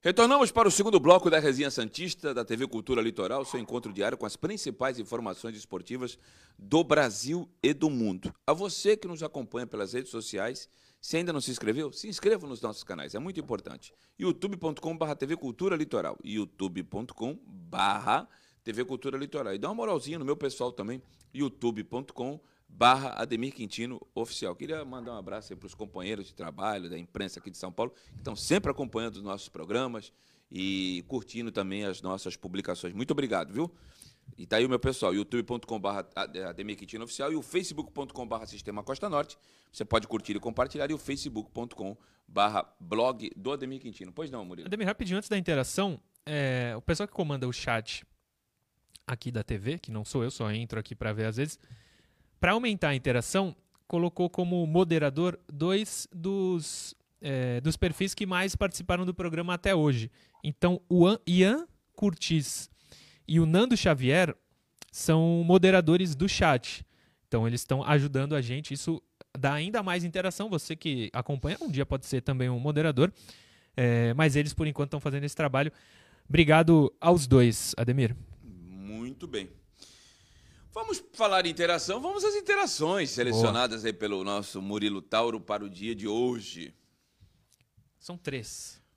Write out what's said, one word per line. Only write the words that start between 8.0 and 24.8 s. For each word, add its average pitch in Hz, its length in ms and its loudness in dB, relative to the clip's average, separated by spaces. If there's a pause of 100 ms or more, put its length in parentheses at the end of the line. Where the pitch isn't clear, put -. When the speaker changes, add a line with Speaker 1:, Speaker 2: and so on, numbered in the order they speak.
Speaker 1:
A 139 60 2
você 196 460 0
que 202 100 -10
nos 160 160 -10
acompanha 123 420 -8
pelas 104 280 -8
redes 127 180 -8
sociais, 113 560 -8 (320)
se - 160 -6
ainda 175 160 0
não 147 80 -2
se 131 120 -6
inscreveu, 123 420 -2
se - 160 -12
inscreva 190 360 0
nos 131 140 -12
nossos 110 240 -8
canais, 80 320 -10
é 104 40 -4
muito 175 200 -8
importante. - 540 -10 (260)
youtube 180 380 -2
ponto 156 240 -6
com 160 160 -6
barra 156 180 -2
T 139 100 -6
V 160 120 -4
Cultura 165 400 -2
Litoral, 104 440 -4
youtube 95 640 -6
ponto 110 320 -10
com 135 320 -8
barra 104 800 -2 (340)
T 113 120 -8
V 117 100 -4
Cultura 131 340 -8
Litoral. 139 380 -6
E - 20 -6
dá 123 120 -6
uma 214 60 -6
moralzinha 170 440 -4
no 135 60 -8
meu 143 100 0
pessoal 127 380 -6
também, 120 280 -8 (320)
youtube 120 480 -4
ponto 127 320 -10
com 139 280 -8 (340)
barra 127 460 4
Ademir 120 320 -4
Quintino 117 480 -10 (140)
Oficial. 110 400 -6
Queria 151 280 -8